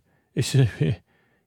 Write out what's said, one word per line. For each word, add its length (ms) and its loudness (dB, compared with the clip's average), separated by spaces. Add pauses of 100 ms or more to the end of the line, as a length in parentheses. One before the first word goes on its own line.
(340)
he 80 -2
said, 360 2
<laughs> 240 -2 (440)